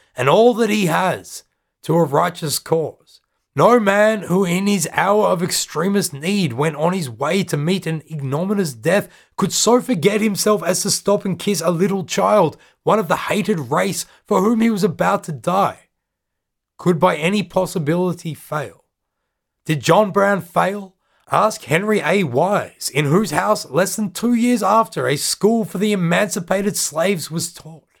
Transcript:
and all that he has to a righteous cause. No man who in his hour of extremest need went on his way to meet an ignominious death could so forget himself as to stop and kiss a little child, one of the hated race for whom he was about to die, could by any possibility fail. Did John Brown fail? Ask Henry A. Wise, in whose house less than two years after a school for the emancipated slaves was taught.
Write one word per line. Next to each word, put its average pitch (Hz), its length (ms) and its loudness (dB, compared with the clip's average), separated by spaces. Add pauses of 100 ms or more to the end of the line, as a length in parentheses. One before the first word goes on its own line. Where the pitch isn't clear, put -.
(160)
and 127 120 -2
all 220 280 6
that 220 140 0
he 208 180 0
has 165 560 -2 (400)
to 151 120 0
a 170 80 4
righteous 160 560 -2
cause. - 640 -6 (340)
No 214 240 6
man 208 440 2
who 180 220 0
in 185 220 0
his 185 240 0
hour 196 360 2
of 175 140 0
extremest 175 720 -2
need 160 400 -2
went 147 220 -2
on 165 180 0
his 170 160 -4
way 147 360 -2
to 151 120 -2
meet 175 300 -2
an 160 240 -4
ignominious 160 640 -2
death 170 360 -2 (260)
could - 160 -2
so 240 300 4
forget 196 400 0
himself 214 400 0
as 180 220 -2
to 202 80 -2
stop 202 340 0
and 175 140 -4
kiss 196 220 -2
a 170 100 0
little 190 320 0
child, 190 540 2 (260)
one 196 160 2
of 185 80 -2
the 175 80 0
hated 170 560 -2
race 185 340 -2 (200)
for 190 160 2
whom 220 200 2
he 226 80 4
was 202 140 0
about 185 400 0
to - 80 -8
die, 165 580 -4 (880)
could 170 220 0
by 180 160 4
any 185 260 0
possibility 170 960 -2
fail. 135 480 -10 (840)
Did 151 140 -2
John 190 300 4
Brown 202 320 2
fail? 190 520 -4 (340)
Ask 190 360 0
Henry 196 340 0
A. 170 240 0
Wise, 147 680 -2
in 143 100 0
whose 156 280 0
house 190 380 -2
less 185 280 -2
than 214 140 -4
two 240 220 -2
years 240 300 2
after 190 460 0
a 143 80 0
school 214 480 0
for - 120 -8
the 208 140 0
emancipated 190 840 0
slaves 165 520 -2
was 156 220 -6
taught. 156 320 -20 (180)